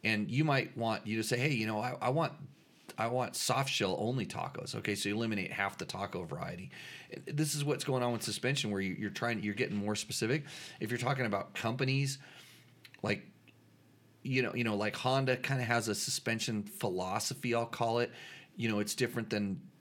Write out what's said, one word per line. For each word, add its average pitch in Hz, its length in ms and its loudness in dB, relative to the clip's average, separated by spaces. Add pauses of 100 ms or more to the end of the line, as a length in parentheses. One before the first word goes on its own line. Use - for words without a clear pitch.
And 107 260 4
you 139 140 4
might 139 320 2
want, 113 300 0
you 107 100 0
to 110 60 0
say, 120 160 2
"Hey, 147 140 4
you 110 140 0
know, 107 140 0
I, 117 200 -2
I 120 100 2
want, 151 220 2 (640)
I 110 100 0
want 120 280 0
soft 131 360 2
shell 95 280 2
only 113 280 0
tacos." - 480 -6
Okay, 104 200 0
so 98 140 -2
you 104 80 0
eliminate 110 360 0
half 98 260 0
the 92 60 -4
taco 98 400 -6
variety. 85 460 -6 (560)
This 147 280 0
is 143 100 -2
what's 143 200 0
going 131 180 2
on 120 100 2
with 110 100 -2
suspension, 120 480 0
where 98 100 2
you, 95 180 0
you're 104 120 -2
trying, 117 320 0
you're 104 120 0
getting 104 220 0
more 104 200 0
specific. 135 480 0 (360)
If 107 100 -2
you're 120 80 0
talking 127 280 2
about 101 280 -2
companies, 135 640 0 (840)
like, 104 240 0 (960)
you 131 200 2
know, 117 120 0
you 120 100 0
know, 107 120 2
like, 104 200 0
Honda 131 400 4
kinda 127 280 0
has 113 240 2
a 104 60 2
suspension 110 680 0
philosophy, 101 920 0
I'll 117 120 2
call 117 320 2
it. 120 120 2 (460)
You 113 120 0
know, 107 120 4
it's 104 140 0
different 117 360 0
than 101 300 0 (200)